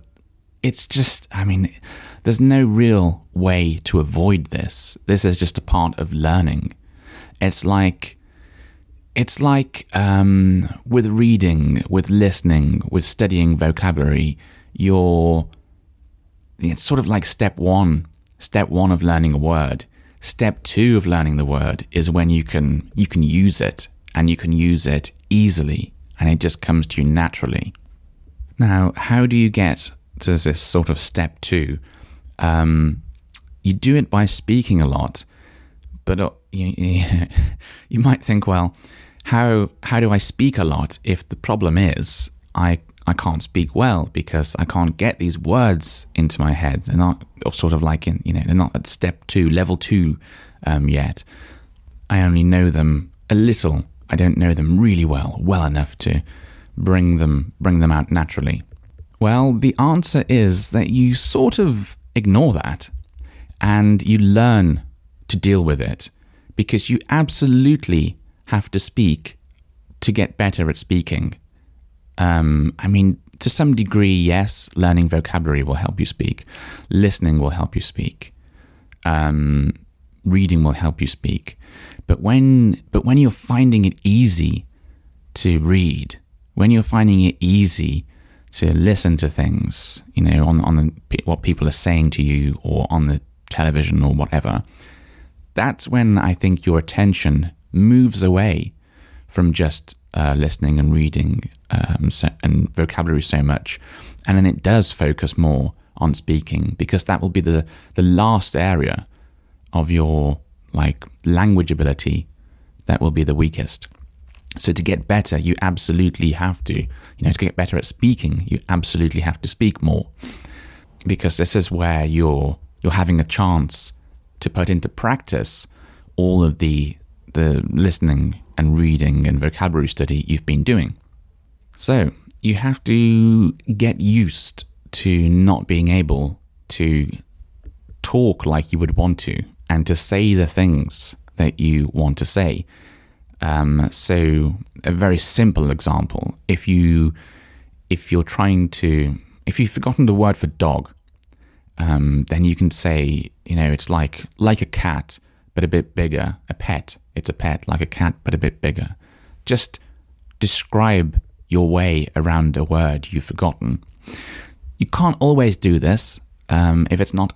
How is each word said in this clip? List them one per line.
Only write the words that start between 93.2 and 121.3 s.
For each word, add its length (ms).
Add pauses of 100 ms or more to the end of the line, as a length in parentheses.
television 540
or 100
whatever, 500 (920)
that's 340
when 300
I 160
think 320
your 140
attention 720 (200)
moves 520
away 500 (540)
from 260
just, 420 (180)
uh, 240
listening 420
and 140
reading, 560 (200)
um, 420
so, 180 (140)
and 320
vocabulary 460
so 200
much. 380 (480)
And 100
then 80
it 180
does 280
focus 460
more 360 (240)
on 160
speaking, 640
because 280
that 160
will 80
be 120
the, 240 (280)
the 80
last 540
area 520 (640)
of 180
your, 500 (340)
like, 320 (200)
language 460
ability 560 (600)
that 120
will 120
be 120
the 120
weakest. 520 (720)
So 160
to 80
get 260
better, 300
you 240
absolutely 720
have 340
to, 160
you 60 (340)
know, 100
to 60
get 180
better 220
at 80
speaking, 640
you 200
absolutely 540
have 200
to 60
speak 340
more, 260 (960)
because 320